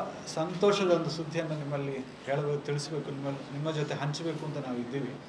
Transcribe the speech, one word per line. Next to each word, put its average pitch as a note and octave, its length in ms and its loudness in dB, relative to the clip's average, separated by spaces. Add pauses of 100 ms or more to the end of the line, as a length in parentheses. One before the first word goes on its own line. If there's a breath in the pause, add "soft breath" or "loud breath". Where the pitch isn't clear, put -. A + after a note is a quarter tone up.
(280)
ಸಂತೋಷದ F3+ 640 4
ಒಂದು D#3+ 180 6
ಸುದ್ದಿಯನ್ನು D#3+ 460 -2
ನಿಮ್ಮಲ್ಲಿ C#3 420 -2
ಹೇಳಬೇಕು, C#3+ 680 -2
ತಿಳಿಸ್ಬೇಕು, D3 460 -2
ನಿಮ್ಮ, C#3 180 -4
ನಿಮ್ಮ C#3+ 420 -2
ಜೊತೆ D3 220 0
ಹಂಚಬೇಕು D3+ 520 -2
ಅಂತ D3 120 -4
ನಾವು B2+ 200 -4
ಇದ್ದೀವಿ. B2 380 -2 (140)